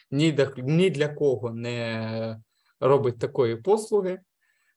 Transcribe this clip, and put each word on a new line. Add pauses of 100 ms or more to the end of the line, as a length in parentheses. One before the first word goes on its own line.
(100)
ні
для,
ні
для
кого
не (400)
робить
такої
послуги. (560)